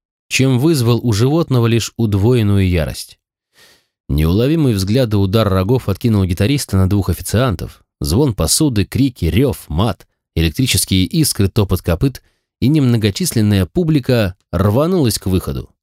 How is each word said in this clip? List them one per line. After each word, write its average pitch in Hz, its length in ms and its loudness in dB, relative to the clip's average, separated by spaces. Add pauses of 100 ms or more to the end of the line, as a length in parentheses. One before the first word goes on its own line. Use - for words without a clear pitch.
(300)
чем 131 300 0
вызвал 123 440 2
у 120 100 0
животного 127 540 0
лишь 113 300 -2
удвоенную 104 720 2
ярость. 80 520 -4 (920)
Неуловимый 113 640 0
взгляд 107 400 0
и 104 40 2
удар 101 300 2
рогов 95 420 0
откинул 104 340 0
гитариста 98 540 0
на 92 120 2
двух 98 200 0
официантов. - 760 -4 (160)
Звон 139 340 0
посуды, 104 520 0
крики, 131 400 -2
рев, 98 440 0
мат, 92 380 -4 (280)
электрические 92 720 0
искры, 104 440 -2
топот 98 320 -2
копыт, 127 400 -2 (380)
и 113 80 0
немногочисленная 110 1000 0
публика 131 680 0 (160)
рванулась 120 680 0
к - 80 -10
выходу. 71 440 -4 (120)